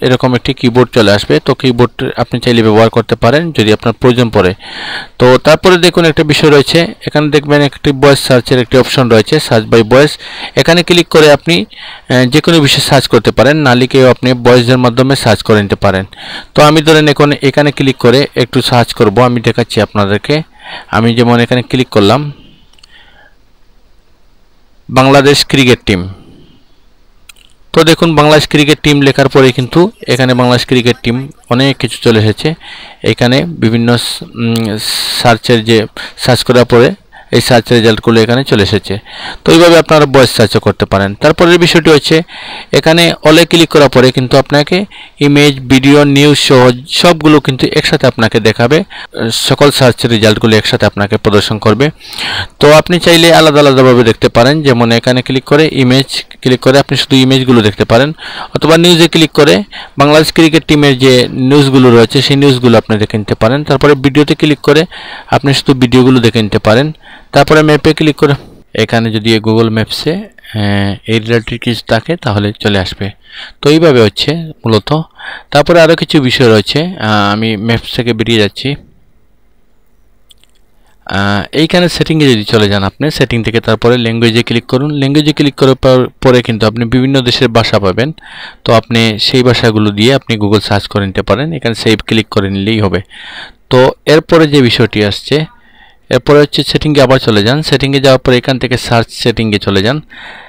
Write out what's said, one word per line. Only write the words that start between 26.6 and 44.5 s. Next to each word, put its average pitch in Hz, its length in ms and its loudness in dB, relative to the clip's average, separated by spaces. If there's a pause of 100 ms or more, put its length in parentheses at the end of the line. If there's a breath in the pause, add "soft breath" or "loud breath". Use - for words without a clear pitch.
তো 160 120 2
দেখুন 165 300 0
বাংলাদেশ 151 340 2
ক্রিকেট 147 340 0
টিম 147 180 2
লেখার 135 280 2
পরে 131 240 4
কিন্তু 160 380 0 (160)
এখানে 127 280 0
বাংলাদেশ 123 320 0
ক্রিকেট 120 360 0
টিম 127 260 -6 (200)
অনেক 131 300 0
কিছু - 240 -8
চলে 113 160 2
এসেছে। 107 360 -2 (480 loud breath)
এখানে 123 460 0
বিভিন্ন 117 480 0
স-, - 260 -10
উম, 113 560 -6 (440)
সার্চের 117 420 0
যে 110 220 2 (300 loud breath)
সার্চ - 260 -2
করার 120 220 2
পরে 123 300 2 (360 loud breath)
এই 123 100 0
সার্চ 120 320 0
রেজাল্টগুলো 113 480 2
এখানে 120 240 0
চলে 117 180 0
এসেছে। 95 360 -4 (460 loud breath)
তো - 80 2
এইভাবে 165 260 6
আপনারা 151 280 2
ভয়েস 131 240 2
সার্চও 110 300 0
করতে 104 240 -2
পারেন। 98 300 -2
তারপরের 170 440 2
বিষয়টি 165 320 2
হচ্ছে 160 320 2 (500 loud breath)
এখানে 165 400 2 (100)
অলে 156 220 4
ক্লিক 165 240 2
করার 147 200 4
পরে 127 220 2
কিন্তু 127 260 -2
আপনাকে 147 480 0 (360 loud breath)